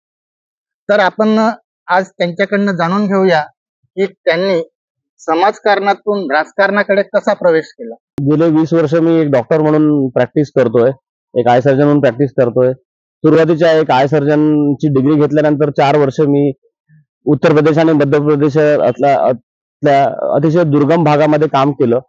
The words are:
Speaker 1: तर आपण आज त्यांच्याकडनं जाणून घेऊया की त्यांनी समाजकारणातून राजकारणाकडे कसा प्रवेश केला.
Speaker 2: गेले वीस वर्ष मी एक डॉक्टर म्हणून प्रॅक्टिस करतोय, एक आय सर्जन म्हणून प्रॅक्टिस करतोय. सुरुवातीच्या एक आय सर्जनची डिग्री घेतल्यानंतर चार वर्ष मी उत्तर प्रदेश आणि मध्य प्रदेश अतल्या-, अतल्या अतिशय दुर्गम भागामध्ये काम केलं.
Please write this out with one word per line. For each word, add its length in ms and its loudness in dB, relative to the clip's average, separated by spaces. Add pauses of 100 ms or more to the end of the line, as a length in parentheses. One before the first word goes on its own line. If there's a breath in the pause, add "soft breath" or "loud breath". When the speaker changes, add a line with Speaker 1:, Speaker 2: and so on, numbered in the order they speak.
(880)
Speaker 1:
तर 100 2
आपण 500 0 (380)
आज 220 -2
त्यांच्याकडनं 600 -4
जाणून 360 -2
घेऊया 360 0 (400)
की 220 -6
त्यांनी 640 -4 (480)
समाजकारणातून 1160 -2
राजकारणाकडे 680 -2
कसा 300 -4
प्रवेश 320 0
केला. 300 -18 (260)
Speaker 2:
गेले 380 0
वीस 140 -2
वर्ष 200 0
मी 220 0
एक 160 0
डॉक्टर 300 0
म्हणून 480 0
प्रॅक्टिस 460 -2
करतोय, 360 2 (480)
एक 80 -2
आय 140 4
सर्जन 220 0
म्हणून 160 2
प्रॅक्टिस 380 -2
करतोय. 360 0 (520)
सुरुवातीच्या 480 2
एक 180 0
आय 160 2
सर्जनची 800 0
डिग्री 280 0
घेतल्यानंतर 540 0
चार 280 0
वर्ष 220 0
मी 320 0 (760 soft breath)
उत्तर 280 0
प्रदेश 240 2
आणि 140 2
मध्य 280 0
प्रदेश 380 0
अतल्या-, 600 0
अतल्या 300 -2 (840)
अतिशय 280 0
दुर्गम 400 0
भागामध्ये 440 2
काम 240 0
केलं. 380 0